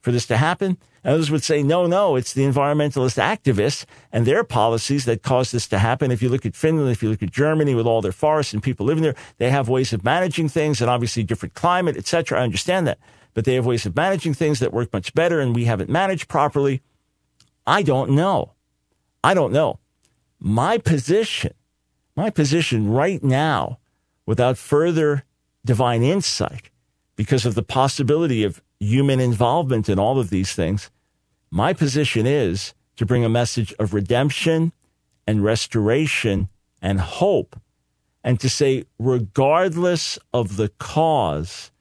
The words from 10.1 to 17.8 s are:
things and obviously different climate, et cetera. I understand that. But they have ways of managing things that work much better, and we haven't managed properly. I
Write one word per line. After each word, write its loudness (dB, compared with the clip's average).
things -2
and 0
obviously -2
different -6
climate, 0
et -10
cetera. -2
I 0
understand -2
that. -2
But -2
they 2
have 0
ways 0
of -4
managing 0
things 0
that 0
work -4
much -6
better, 2
and 0
we 0
haven't 0
managed -2
properly. 0
I 2